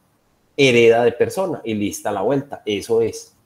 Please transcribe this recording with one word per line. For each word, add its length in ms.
hereda 480
de 80
persona? 520
Y 100
lista 380
la 100
vuelta. 440
Eso 360
es, 340